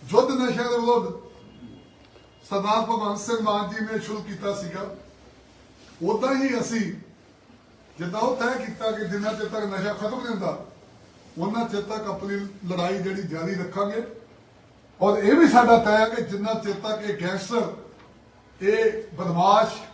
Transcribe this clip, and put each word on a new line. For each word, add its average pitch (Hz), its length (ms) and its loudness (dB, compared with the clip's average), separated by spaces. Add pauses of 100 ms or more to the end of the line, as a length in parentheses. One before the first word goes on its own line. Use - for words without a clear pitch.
ਯੁੱਧ, 233 300 4
ਨਸ਼ਿਆਂ 247 320 0
ਦੇ 240 120 0
ਵਿਰੁੱਧ 233 280 2 (1400)
ਸਰਦਾਰ 202 380 0
ਭਗਵੰਤ 208 360 -2
ਸਿੰਘ 233 240 -2
ਮਾਨ 208 280 0
ਜੀ 233 120 -6
ਨੇ 214 160 -4
ਸ਼ੁਰੂ 208 240 -8
ਕੀਤਾ 202 320 -6
ਸੀਗਾ, 185 300 -8 (1200)
ਉੱਦਾਂ 226 320 2
ਹੀ 262 260 0
ਅਸੀਂ 226 200 -2 (1200)
ਜਿੱਦਾਂ 175 220 -6
ਉਹ 254 160 0
ਤੈਅ 240 200 -2
ਕੀਤਾ - 340 -6
ਕਿ 214 140 -4
ਜਿੰਨਾ 202 280 -4
ਚਿਰ 208 160 -6
ਤੱਕ 220 160 -4
ਨਸ਼ਾ 196 280 -4
ਖਤਮ 214 240 -6
ਨਹੀਂ 240 120 -8
ਹੁੰਦਾ, 185 360 -4 (760)
ਉਹਨਾਂ 220 300 -2
ਚਿਰ 202 140 -4
ਤੱਕ 208 260 -6
ਆਪਣੀ 196 280 -6 (320)
ਲੜਾਈ 180 300 -2
ਜਿਹੜੀ 190 300 -4
ਜਾਰੀ 170 260 -4
ਰੱਖਾਂਗੇ। 202 480 -4 (1000)
ਔਰ 202 180 4
ਇਹ 202 160 6
ਵੀ 330 140 8
ਸਾਡਾ 233 300 8
ਤੈਅ 214 200 4
ਹੈ 220 100 4
ਕਿ 226 160 -4
ਜਿੰਨਾ 208 320 -4
ਚਿਰ 202 260 -4
ਤੱਕ 214 200 -6
ਇਹ 196 180 -4
ਗੈਂਗਸਟਰ, 185 520 -2 (880)
ਇਹ 220 420 2 (140)
ਬਦਮਾਸ਼ 180 600 4 (180)